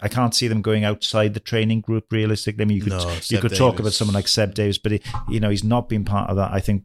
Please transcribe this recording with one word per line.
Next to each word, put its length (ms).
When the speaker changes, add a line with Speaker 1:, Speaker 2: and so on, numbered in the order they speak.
Speaker 1:
I 40
can't 280
see 120
them 160
going 200
outside 520
the 40
training 420
group 300
realistically. 520
I 20
mean, 120
you 60
could, 100
Speaker 2:
No, 200
Speaker 1:
you 80
Speaker 2:
Seb 200
Speaker 1:
could 140
talk 200
about 100
Speaker 2:
Davis. 120
Speaker 1:
someone 180
like 120
Seb 280
Davis, 240
but, 140
he, 80
you 100
know, 120
he's 120
not 260
been 160
part 260
of 60
that. 140
I 100
think 240